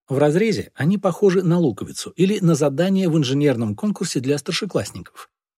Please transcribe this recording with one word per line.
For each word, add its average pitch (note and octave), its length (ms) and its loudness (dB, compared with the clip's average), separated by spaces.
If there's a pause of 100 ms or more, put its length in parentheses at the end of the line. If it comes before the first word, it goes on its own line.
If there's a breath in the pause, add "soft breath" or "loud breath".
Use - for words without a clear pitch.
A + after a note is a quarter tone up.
В C3+ 100 -2
разрезе D3 560 0
они F3+ 240 0
похожи F#3+ 440 2
на E3+ 160 2
луковицу A#2 520 -4
или G3 300 2
на E3+ 140 4
задание E3+ 540 0
в D#3 80 0
инженерном B2+ 600 0
конкурсе F#3+ 440 -4
для C#3 180 -2
старшеклассников, - 920 -8 (280)